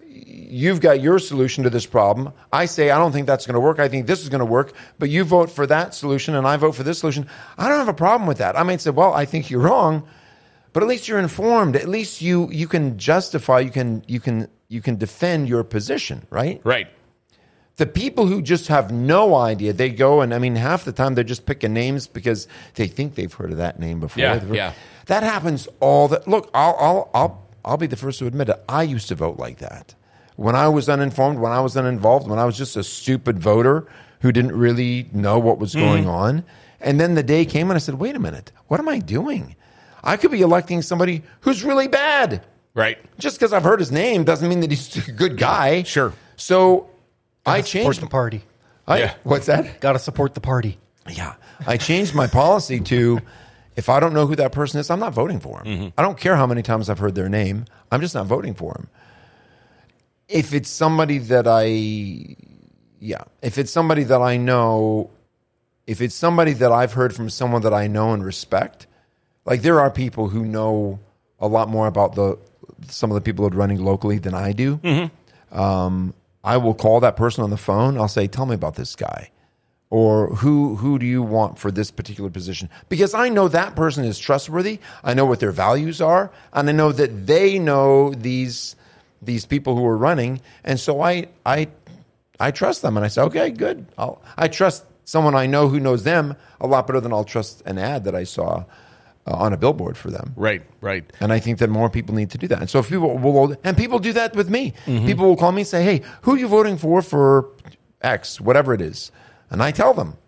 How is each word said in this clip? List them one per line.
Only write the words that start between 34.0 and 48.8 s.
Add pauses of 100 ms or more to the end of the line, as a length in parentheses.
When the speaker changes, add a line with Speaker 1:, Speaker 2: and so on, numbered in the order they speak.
Speaker 1:
who
didn't
really
know
what
was
going
Speaker 2:
Mm-hmm.
Speaker 1:
on. (360)
And
then
the
day
came
and
I
said,
"Wait
a
minute, (160)
what
am
I
doing? (520)
I
could
be
electing
somebody (180)
who's
really
bad." (300)
Speaker 2:
Right. (200)
Speaker 1:
Just
'cause
I've
heard
his
name
doesn't
mean
that
he's
a
good
guy.
Speaker 2:
Sure. (240)
Speaker 1:
So (560)
I
Speaker 3:
Gotta
support
Speaker 1:
changed
Speaker 3:
the
party. (440)